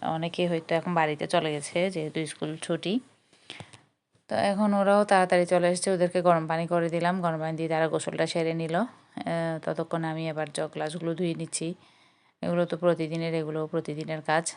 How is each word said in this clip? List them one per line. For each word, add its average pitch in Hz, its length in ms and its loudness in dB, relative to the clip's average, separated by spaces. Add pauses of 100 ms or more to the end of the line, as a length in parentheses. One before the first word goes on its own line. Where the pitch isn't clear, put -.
অনেকেই 165 440 -2
হয়তো 170 280 -2
এখন 170 200 0
বাড়িতে 156 400 0
চলে 160 200 2
গেছে, 175 360 -2
যেহেতু 156 360 -4
স্কুল 156 380 -6
ছুটি। 175 360 -2 (1300)
তো 107 60 -6
এখন 202 400 2
ওরাও 202 300 6
তাড়াতাড়ি 185 420 6
চলে 175 220 4
এসেছে, 180 220 0
ওদেরকে 180 320 2
গরম 170 240 6
পানি 165 200 0
করে 170 240 2
দিলাম, 170 300 0
গরম 165 200 0
পানি 160 160 -4
দিয়ে 160 120 -2
তারা 160 200 2
গোসলটা 160 380 -2
সেরে 165 280 0
নিল। 160 220 -4
আহ, 214 100 2 (760)
ততক্ষণ 165 400 -2
আমি 160 240 -4
এবার 156 260 -4
জগ 156 180 -4
গ্লাসগুলো 165 420 -4
ধুয়ে 170 200 -2
নিচ্ছি। 165 400 -6 (680)
এগুলো 175 240 0
তো 170 100 -4
প্রতিদিনের, 165 580 0
এগুলো 156 320 -2
প্রতিদিনের 156 560 -6
কাজ 160 220 2 (120)